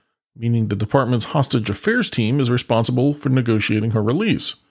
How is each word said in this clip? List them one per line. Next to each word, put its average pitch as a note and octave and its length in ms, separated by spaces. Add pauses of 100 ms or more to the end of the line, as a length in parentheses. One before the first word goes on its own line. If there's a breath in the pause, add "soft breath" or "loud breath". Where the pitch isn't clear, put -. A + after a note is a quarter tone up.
(360)
meaning A#2 320
the G#2 80
department's A#2+ 500
hostage B2+ 460
affairs A3 400
team A#2+ 280
is B2 120
responsible B2 640
for C#3+ 140
negotiating A2+ 640
her G#2+ 120
release. C#3+ 540 (140)